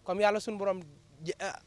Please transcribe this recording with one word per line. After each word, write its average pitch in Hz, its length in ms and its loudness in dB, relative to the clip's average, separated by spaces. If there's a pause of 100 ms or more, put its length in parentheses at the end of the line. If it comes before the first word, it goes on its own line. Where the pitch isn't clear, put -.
Comme 185 160 0
yàlla 208 200 6
suñu 214 180 -6
borom 190 220 0 (440)
jë-, 170 180 -2
euh, 190 100 -4 (140)